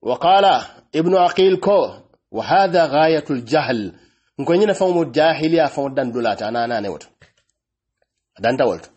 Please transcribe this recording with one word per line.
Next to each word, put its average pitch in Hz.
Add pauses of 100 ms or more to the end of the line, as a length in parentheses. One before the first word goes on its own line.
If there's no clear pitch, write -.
وقال 175 (500)
ابن 170
عقيل 185
كو، 185 (400)
"وهذا 165
غاية 151
الجهل." 120 (460)
Nko 151
nyina 202
famu 185
jahiliya 156
famu 139
dan 131
dulata, 113
ana, 117
ana 117
ne 101
woto. 82 (1300)
Dan 117
ta 131
wolto. 87